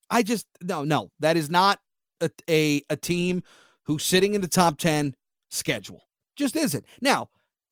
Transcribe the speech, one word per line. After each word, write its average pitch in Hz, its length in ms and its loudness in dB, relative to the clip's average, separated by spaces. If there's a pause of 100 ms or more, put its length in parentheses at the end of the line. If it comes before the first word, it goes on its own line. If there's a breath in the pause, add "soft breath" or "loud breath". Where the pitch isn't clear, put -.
I 233 140 2
just, 208 240 -4 (140)
no, 175 220 -6
no, 139 360 -2
that 156 180 2
is 151 120 -4
not 185 300 4 (400)
a, 165 100 -2 (200)
a, 151 400 2
a 156 80 0
team 175 460 -2 (400 soft breath)
who's 151 200 -4
sitting 190 300 2
in 208 80 -2
the 185 60 -4
top 170 300 2
ten 147 380 0 (340)
schedule. - 540 -8 (320)
Just 285 200 -2
isn't. 196 300 -2 (140 soft breath)
Now, 220 300 0 (420)